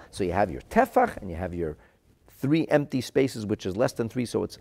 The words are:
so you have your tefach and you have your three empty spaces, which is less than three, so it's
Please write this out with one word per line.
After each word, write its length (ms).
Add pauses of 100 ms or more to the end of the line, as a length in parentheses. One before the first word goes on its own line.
so 140
you 80
have 180
your 120
tefach 560
and 120
you 60
have 180
your 220 (540)
three 400
empty 320
spaces, 440
which 200
is 100
less 160
than 160
three, 180
so 180
it's 180